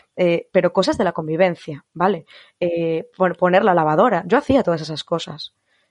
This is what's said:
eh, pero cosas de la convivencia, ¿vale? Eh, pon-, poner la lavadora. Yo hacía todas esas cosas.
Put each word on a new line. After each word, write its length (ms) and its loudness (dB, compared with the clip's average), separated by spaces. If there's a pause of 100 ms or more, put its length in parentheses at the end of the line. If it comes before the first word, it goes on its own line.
(140)
eh, 380 0
pero 220 2
cosas 240 0
de 60 0
la 80 0
convivencia, 800 -2
¿vale? 320 -2 (320)
Eh, 580 -2
pon-, 180 0
poner 300 2
la 100 4
lavadora. 520 2
Yo 120 2
hacía 240 0
todas 200 -2
esas 220 -10
cosas. 500 -8 (360)